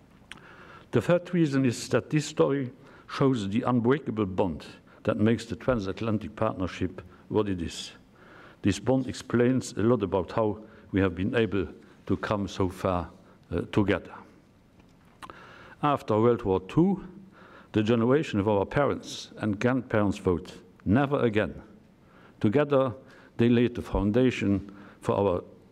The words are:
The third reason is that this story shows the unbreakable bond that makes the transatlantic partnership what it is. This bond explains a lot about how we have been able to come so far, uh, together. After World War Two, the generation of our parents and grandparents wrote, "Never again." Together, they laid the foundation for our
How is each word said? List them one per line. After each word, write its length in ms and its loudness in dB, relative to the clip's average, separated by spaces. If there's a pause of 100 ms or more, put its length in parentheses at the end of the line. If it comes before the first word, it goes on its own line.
(920)
The 100 4
third 320 0
reason 320 2
is 240 -2
that 220 0
this 160 0
story 440 0 (380)
shows 400 0
the 140 0
unbreakable 640 0
bond 400 -2 (380)
that 120 0
makes 300 2
the 100 -8
transatlantic 800 -4
partnership 640 -4 (280)
what 200 0
it 140 -4
is. 300 -10 (680)
This 180 2
bond 280 0
explains 720 0
a 20 -4
lot 220 2
about 300 -2
how 260 -2 (320)
we 100 2
have 140 2
been 200 -2
able 320 0 (380)
to 140 0
come 280 -2
so 220 -2
far, 400 -2 (420)
uh, 120 -2 (100)
together. 400 0 (1700)
After 380 2
World 220 4
War 180 2
Two, 420 2 (680)
the 100 2
generation 560 2
of 80 0
our 200 2
parents 720 -4
and 200 -4
grandparents 680 0
wrote, 340 -2 (240)
"Never 360 2
again." 340 0 (840)
Together, 540 2 (460)
they 100 4
laid 280 4
the 60 -8
foundation 880 0 (300)
for 160 -2
our 280 0 (260)